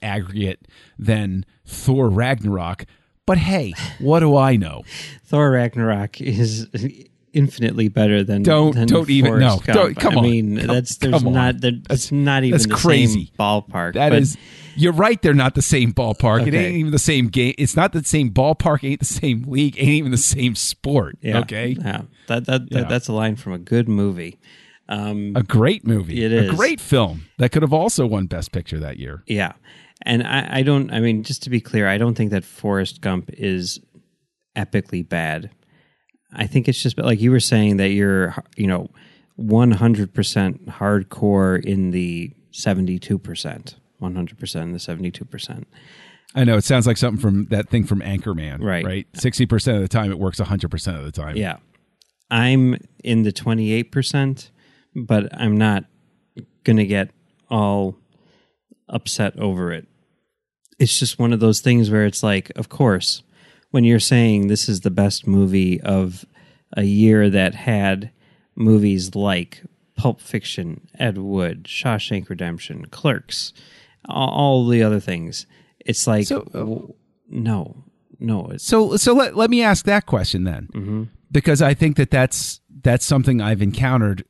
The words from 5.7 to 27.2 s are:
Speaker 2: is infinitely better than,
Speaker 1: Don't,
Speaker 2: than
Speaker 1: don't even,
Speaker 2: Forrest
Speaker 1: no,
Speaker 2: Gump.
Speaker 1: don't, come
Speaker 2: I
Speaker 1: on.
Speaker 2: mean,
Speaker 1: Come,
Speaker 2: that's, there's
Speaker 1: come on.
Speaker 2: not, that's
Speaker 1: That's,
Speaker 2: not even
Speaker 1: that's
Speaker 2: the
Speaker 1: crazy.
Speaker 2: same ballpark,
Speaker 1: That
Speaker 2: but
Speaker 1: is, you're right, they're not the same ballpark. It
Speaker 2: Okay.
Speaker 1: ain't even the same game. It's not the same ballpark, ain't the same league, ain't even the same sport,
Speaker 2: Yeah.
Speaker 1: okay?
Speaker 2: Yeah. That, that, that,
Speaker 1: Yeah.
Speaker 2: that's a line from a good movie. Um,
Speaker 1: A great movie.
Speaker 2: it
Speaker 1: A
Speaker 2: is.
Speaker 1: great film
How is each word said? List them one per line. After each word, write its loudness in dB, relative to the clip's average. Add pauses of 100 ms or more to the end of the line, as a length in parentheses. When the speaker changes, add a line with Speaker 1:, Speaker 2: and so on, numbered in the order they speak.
Speaker 2:
is -2 (640)
infinitely 0
better 2
than, 0
Speaker 1:
Don't, 4
Speaker 2:
than 2
Speaker 1:
don't 2
even, 4
Speaker 2:
Forrest 4
Speaker 1:
no, 2
Speaker 2:
Gump. 6
Speaker 1:
don't, 2
come 2
Speaker 2:
I 4
Speaker 1:
on. 4
Speaker 2:
mean, 2
Speaker 1:
Come, -2
Speaker 2:
that's, -2
there's 0
Speaker 1:
come 4
on. 2
Speaker 2:
not, 2
that's 0 (100)
Speaker 1:
That's, -2
Speaker 2:
not 2
even 2
Speaker 1:
that's 4
Speaker 2:
the -2
Speaker 1:
crazy. 2
Speaker 2:
same -20
ballpark, -2
Speaker 1:
That 2
Speaker 2:
but 6
Speaker 1:
is, 0 (400)
you're 2
right, 2
they're 4
not 2
the -2
same 2
ballpark. 2
It 0
Speaker 2:
Okay. 2
Speaker 1:
ain't -4
even -2
the 0
same 2
game. 0
It's 0
not 2
the -2
same 0
ballpark, 2
ain't -4
the -2
same -4
league, 0
ain't 2
even 0
the 0
same 0
sport, -4
Speaker 2:
Yeah. -2
Speaker 1:
okay? -6
Speaker 2:
Yeah. -6 (260)
That, -4
that, -2
that, 0
Speaker 1:
Yeah. -2
Speaker 2:
that's -2
a -4
line -2
from -10
a -8
good 0
movie. -2 (480)
Um, -6
Speaker 1:
A 0
great 2
movie. -2
Speaker 2:
it 0
Speaker 1:
A 4
Speaker 2:
is. -2
Speaker 1:
great 0
film 0 (120)